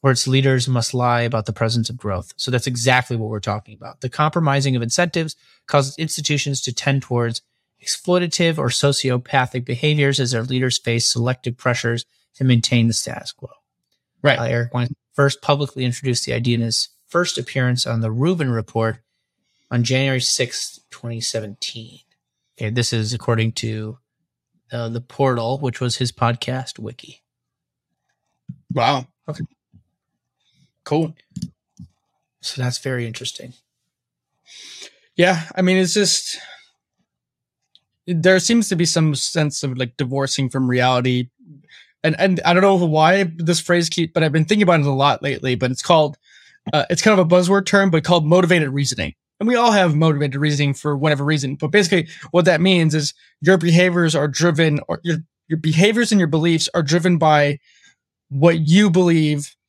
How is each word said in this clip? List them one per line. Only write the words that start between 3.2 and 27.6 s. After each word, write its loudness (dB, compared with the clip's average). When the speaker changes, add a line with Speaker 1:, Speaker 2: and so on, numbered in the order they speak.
Speaker 1:
we're -6
talking -6
about. -20
The -8
compromising 0
of -2
incentives -4
causes 0
institutions -4
to -6
tend -2
towards -4
exploitative 0
or -2
sociopathic 0
behaviors 0
as 0
their -2
leaders -2
face -2
selective -4
pressures -2
to -4
maintain 4
the 2
status -8
quo. -20
Speaker 2:
Right. 2
Speaker 1:
Uh, -4
Eric -2
Weinstein -4
first 0
publicly -2
introduced -4
the -6
idea 0
in -2
his -4
first -2
appearance -2
on -4
the -2
Rubin -2
Report -2
on 0
January 0
sixth, -4
twenty -12
seventeen. -10
Okay, -6
this -2
is -2
according -2
to, -8
uh, -6
The -6
Portal, 0
which -4
was -2
his -2
podcast -4
wiki. -16